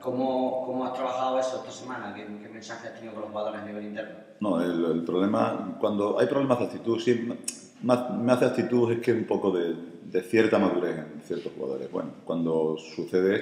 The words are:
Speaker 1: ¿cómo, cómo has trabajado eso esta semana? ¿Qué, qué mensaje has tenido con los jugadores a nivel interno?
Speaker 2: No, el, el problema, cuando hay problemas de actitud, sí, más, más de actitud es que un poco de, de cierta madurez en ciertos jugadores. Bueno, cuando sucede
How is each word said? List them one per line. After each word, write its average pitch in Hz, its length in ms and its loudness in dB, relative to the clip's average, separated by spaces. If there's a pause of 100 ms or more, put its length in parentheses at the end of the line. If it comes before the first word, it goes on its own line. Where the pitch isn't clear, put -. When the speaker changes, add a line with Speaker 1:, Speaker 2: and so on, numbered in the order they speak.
Speaker 1:
¿cómo, 127 680 0
cómo 127 180 -2
has 127 100 -2
trabajado 131 460 0
eso 127 160 0
esta 113 140 -8
semana? 113 440 -10
¿Qué, 104 80 -12
qué 107 260 -12
mensaje 110 400 -12
has 110 60 -14
tenido 113 200 -12
con 107 80 -8
los 107 80 -6
jugadores 107 300 -4
a 104 40 -8
nivel 104 220 -8
interno? - 280 -8 (260)
Speaker 2:
No, 92 220 2
el, 85 220 2
el 82 180 2
problema, 98 800 2
cuando 101 400 2
hay 127 80 4
problemas 135 320 2
de 101 60 0
actitud, 110 340 -2
sí, 117 280 2 (540)
más, 123 340 2
más 120 220 4
de 135 80 6
actitud 120 460 2
es 117 80 -2
que 120 120 2
un 107 120 2
poco 101 260 0
de, 85 240 0 (300)
de 92 180 0
cierta 107 360 4
madurez 87 400 2
en 76 240 -10
ciertos - 320 -6
jugadores. 67 360 -6
Bueno, 82 200 -4 (140)
cuando 80 520 0
sucede 92 640 2